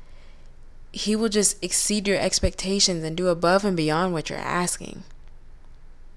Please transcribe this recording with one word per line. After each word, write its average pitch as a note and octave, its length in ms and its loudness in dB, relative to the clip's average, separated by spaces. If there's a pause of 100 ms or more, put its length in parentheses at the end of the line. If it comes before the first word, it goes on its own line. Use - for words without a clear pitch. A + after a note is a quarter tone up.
(920)
he G#3+ 240 0
will A3 140 2
just G3+ 340 2
exceed G3+ 440 0
your F#3+ 100 4
expectations F#3+ 840 2
and D#3+ 120 -4
do F3+ 120 0
above F3+ 380 6
and F#3 120 2
beyond D#3+ 360 2
what D#3 180 -2
you're - 80 -6
asking. - 640 -2 (1120)